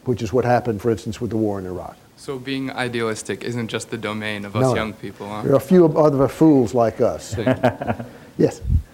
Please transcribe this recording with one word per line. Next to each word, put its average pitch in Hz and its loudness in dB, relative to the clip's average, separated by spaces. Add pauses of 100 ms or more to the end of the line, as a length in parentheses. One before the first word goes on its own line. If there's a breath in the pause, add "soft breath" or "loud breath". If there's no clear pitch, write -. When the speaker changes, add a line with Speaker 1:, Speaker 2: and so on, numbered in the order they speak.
Speaker 1:
which 123 -2
is 107 -6
what 120 2
happened, 120 0
for 120 0
instance, 107 -4
with 117 -6
the 110 -4
war 104 0
in 92 -10
Iraq. 90 -10 (200)
Speaker 2:
So 139 -12
being 135 -6
idealistic 117 -4
isn't 120 -4
just 110 -8
the 120 -8
domain 107 -6
of 101 -10
us 123 2
Speaker 1:
No. 131 4
Speaker 2:
young 110 -2
people, 101 -12
huh? 107 -8
Speaker 1:
There 131 2
are 135 8
a - 2
few 180 6
other 147 4
fools 135 4
like 117 2
us. 92 -2
Speaker 2:
<laughs> - -2
Speaker 1:
Yes? - 2 (340 soft breath)